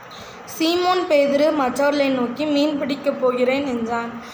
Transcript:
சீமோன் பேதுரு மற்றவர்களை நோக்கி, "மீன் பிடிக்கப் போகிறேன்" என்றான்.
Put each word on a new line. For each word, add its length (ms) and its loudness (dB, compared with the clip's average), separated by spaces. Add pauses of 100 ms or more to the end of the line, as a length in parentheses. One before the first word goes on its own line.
(580)
சீமோன் 500 2
பேதுரு 460 4
மற்றவர்களை 540 2
நோக்கி, 360 -2
"மீன் 340 2
பிடிக்கப் 420 -2
போகிறேன்" 460 2
என்றான். 440 -4 (240)